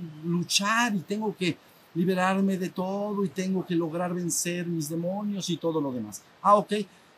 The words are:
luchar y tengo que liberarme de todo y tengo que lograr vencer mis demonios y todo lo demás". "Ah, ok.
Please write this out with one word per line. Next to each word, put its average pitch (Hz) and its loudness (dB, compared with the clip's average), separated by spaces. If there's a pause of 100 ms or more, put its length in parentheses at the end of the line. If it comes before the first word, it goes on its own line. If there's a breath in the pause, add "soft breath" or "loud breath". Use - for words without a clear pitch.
(240)
luchar 202 2
y 190 0
tengo 208 -2
que 180 0 (380 loud breath)
liberarme 185 2
de 175 -2
todo 202 -2
y - 0
tengo 185 -2
que 180 0
lograr 170 0
vencer 175 -2
mis 165 -2
demonios 185 -4
y 165 0
todo 160 0
lo 139 0
demás". 107 -6 (200)
"Ah, 202 8
ok. 208 2 (440 loud breath)